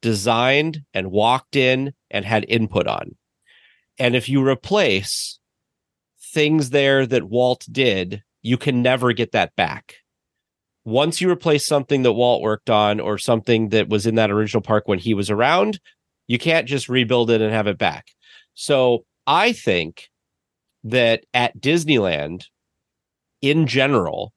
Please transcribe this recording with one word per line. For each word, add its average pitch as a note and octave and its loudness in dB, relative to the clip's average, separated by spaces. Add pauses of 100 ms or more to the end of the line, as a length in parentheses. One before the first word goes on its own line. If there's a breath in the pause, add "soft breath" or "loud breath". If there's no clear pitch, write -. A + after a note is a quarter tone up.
designed B2 0 (120)
and F#2+ -4
walked A2+ 0
in C3 0 (180)
and G2+ -6
had G#2+ -2
input A2 0
on. - -8 (800 soft breath)
And B2 0
if A#2+ -2
you C3+ 2
replace C3 -2 (800)
things D3+ 0
there C3+ 2
that A#2+ 0
Walt B2 -2
did, G#2 -2 (200)
you A#2+ -2
can B2+ 0
never B2 2
get A2 -4
that F#2 0
back. - -4 (880)
Once C#3 0
you F3+ 0
replace E3 0
something C#3 0
that B2 4
Walt B2 2
worked G#2+ -4
on G#2+ 2
or G#2 -4
something A2+ 2
that G#2+ 0
was G#2 0
in A2+ 0
that A2 2
original G#2+ 0
park G#2+ 0
when G2 0
he G#2+ -2
was G2 -4
around, E3+ 0 (480 soft breath)
you A#2+ -2
can't D#3+ 0
just C3 -4
rebuild A#2+ 2
it A2+ 4
and A2 0
have A2 -2
it G2+ -4
back. D2+ -4 (460 soft breath)
So B2+ 0 (220)
I F#3 2
think F2 -4 (760)
that A#2 0 (100)
at B2 -2
Disneyland, G2+ -2 (960)
in D3+ 2
general B2 0